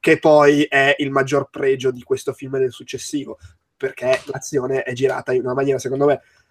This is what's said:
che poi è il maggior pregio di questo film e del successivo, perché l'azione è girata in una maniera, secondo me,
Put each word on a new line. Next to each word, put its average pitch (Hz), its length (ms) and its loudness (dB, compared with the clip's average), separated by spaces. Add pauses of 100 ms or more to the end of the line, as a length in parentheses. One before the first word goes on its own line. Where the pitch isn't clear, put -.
che 156 180 4
poi 147 440 6
è 139 360 2
il 143 120 -4
maggior 135 380 0
pregio 135 420 -2
di 123 120 -8
questo - 300 -4
film 135 220 -12
e 135 40 -2
del 131 140 0
successivo, - 640 -10 (440)
perché - 440 -2
l'azione 135 580 -4
è 127 100 -8
girata 127 400 -2
in 127 80 2
una 127 140 -4
maniera, 135 240 0
secondo 135 260 -2
me, 143 160 2 (300)